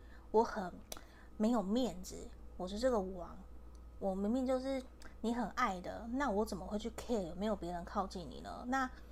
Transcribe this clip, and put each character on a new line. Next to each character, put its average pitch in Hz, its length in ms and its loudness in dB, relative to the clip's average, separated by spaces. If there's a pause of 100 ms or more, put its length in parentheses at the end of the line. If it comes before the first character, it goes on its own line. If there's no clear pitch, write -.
(300)
我 220 140 10
很 185 280 0 (640)
没 214 120 6
有 233 140 6
面 202 400 4
子， - 120 -8 (420)
我 180 100 -4
是 202 100 -4
这 247 120 6
个 233 100 6
王， 185 360 -4 (640)
我 196 140 2
明 196 160 2
明 254 160 4
就 254 140 4
是 269 200 0 (420)
你 226 120 2
很 233 180 0
爱 196 300 2
的， 185 320 -6
那 269 160 2
我 208 160 4
怎 - 100 -4
么 165 120 -6
会 208 100 -2
去 220 140 -4
care 220 320 0
有 165 100 -4
没 190 140 0
有 214 80 2
别 175 160 -4
人 175 120 -4
靠 190 220 0
近 190 240 -6
你 - 120 -12
呢？ - 260 -8
那 262 200 2 (240)